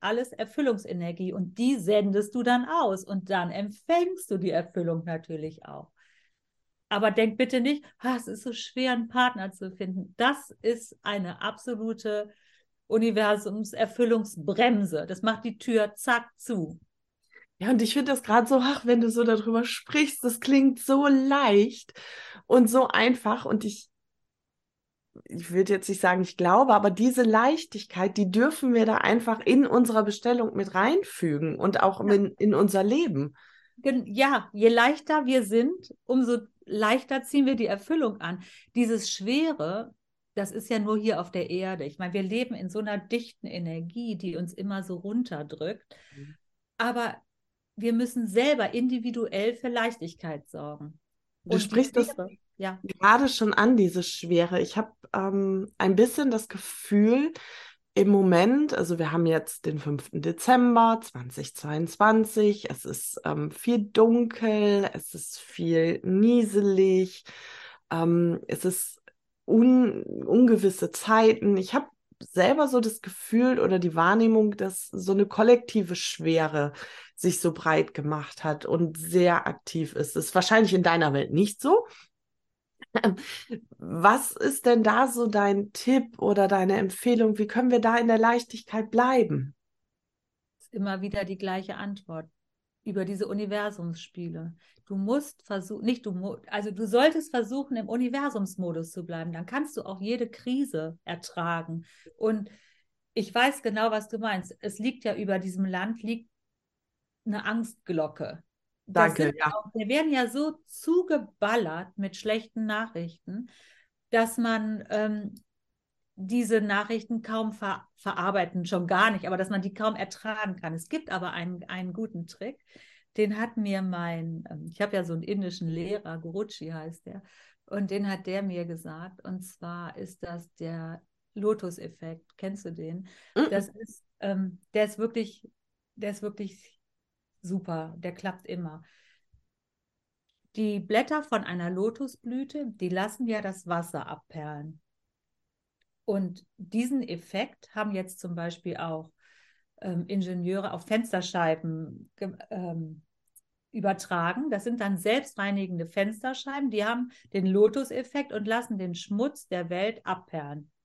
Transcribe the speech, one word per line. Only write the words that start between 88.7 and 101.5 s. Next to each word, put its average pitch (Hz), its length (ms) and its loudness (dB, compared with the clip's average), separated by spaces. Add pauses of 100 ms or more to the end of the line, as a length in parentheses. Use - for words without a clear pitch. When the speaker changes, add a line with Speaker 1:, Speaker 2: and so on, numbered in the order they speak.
Speaker 2:
bleiben? 208 640 2 (1040)
Speaker 1:
Ist - 140 -20
immer 196 280 -4
wieder 202 220 -6
die 190 140 -10
gleiche 190 380 -6
Antwort 190 520 -10 (560)
über 190 200 -4
diese 196 220 -4
Universumsspiele. 175 1300 -8 (300)
Du 196 100 -8
musst 233 460 -4
versuch-, 196 400 -8
nicht 240 240 -2
du 202 60 -6
mu-, 185 260 -8 (100)
also 208 220 -6
du 208 160 -6
solltest 302 440 4
versuchen, 254 460 -4
im 208 120 -8
Universumsmodus 208 1040 -4
zu 175 120 -12
bleiben. 170 280 -8
Dann 165 120 -10
kannst 285 320 -6
du - 60 -8
auch 190 180 -12
jede 233 280 -4
Krise 233 760 -6
ertragen. 165 800 -8 (320)